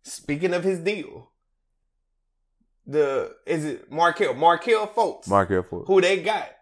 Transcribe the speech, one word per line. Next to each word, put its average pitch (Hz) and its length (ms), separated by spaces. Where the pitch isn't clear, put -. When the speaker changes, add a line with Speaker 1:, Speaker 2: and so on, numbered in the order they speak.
Speaker 1:
Speaking 170 500
of 175 100
his 190 160
deal, 190 500
the, 135 500
is 156 200
it 135 260
Markelle? 170 420
Markelle 170 540
Fultz. 214 400
Speaker 2:
Markelle 95 360
Fultz. - 240
Speaker 1:
Who 190 140
they 180 200
got 185 280